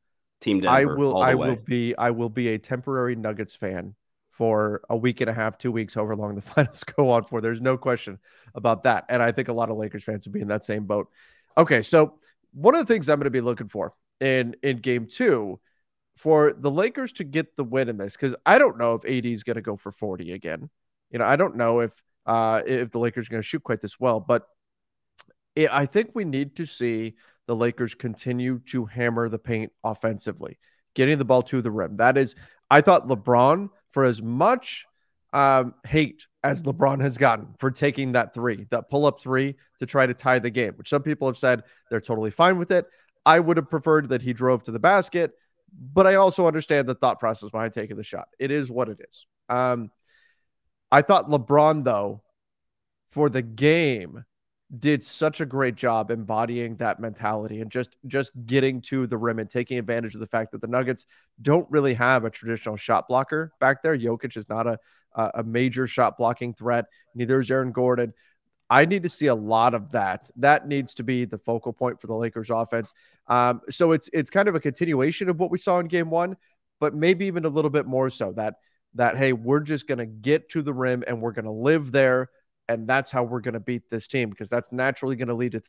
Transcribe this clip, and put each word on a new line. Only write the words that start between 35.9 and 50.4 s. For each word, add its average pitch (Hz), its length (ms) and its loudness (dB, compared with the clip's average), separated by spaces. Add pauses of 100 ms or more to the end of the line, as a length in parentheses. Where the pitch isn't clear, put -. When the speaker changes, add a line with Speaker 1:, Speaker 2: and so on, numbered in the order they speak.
Speaker 2:
as 147 220 -2
LeBron 139 360 0
has 135 160 0
gotten 113 420 2
for 135 120 0
taking 139 420 -2
that 120 220 0
three, 113 360 -4
that 117 200 -4
pull-up 143 300 2
three 135 340 -2 (240)
to 131 80 -6
try 131 200 2
to 123 80 -2
tie 127 260 2
the 117 100 -4
game, 110 240 -2
which - 140 -20
some 143 140 0
people 143 260 -2
have 123 100 -4
said 123 240 2 (260)
they're 113 120 -2
totally 110 300 -4
fine 180 280 4
with 170 140 -2
it. 175 140 2 (380)
I 160 160 8
would 165 160 2
have 156 140 -2
preferred 156 380 2
that 123 140 -2
he 127 100 -4
drove 123 320 0
to 113 80 -8
the 113 80 -6
basket, 175 520 2 (400)
but 147 340 2
I 190 100 8
also 190 300 4
understand 151 420 2
the 127 80 -4
thought 123 240 0
process 110 300 -4
behind 110 220 -4
taking 107 240 -8
the 107 80 -12
shot. - 240 -12 (100)
It 135 120 -4
is 143 200 -2
what 120 180 -4
it 107 100 -12 (100)
is. - 180 -20 (220)
Um, 123 420 0 (1000)